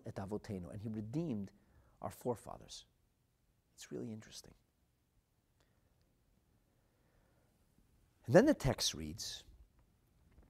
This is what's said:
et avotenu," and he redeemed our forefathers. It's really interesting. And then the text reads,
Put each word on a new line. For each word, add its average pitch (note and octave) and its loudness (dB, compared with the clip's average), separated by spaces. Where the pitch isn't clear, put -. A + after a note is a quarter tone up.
et A#2 -10
avotenu," F#2+ -6
and G#2 -10
he A#2 -6
redeemed A2 -4
our G2 -4
forefathers. - -6
It's - -18
really B2 -6
interesting. - -14
And B2+ 8
then A3+ 12
the D4+ 8
text - 2
reads, - -8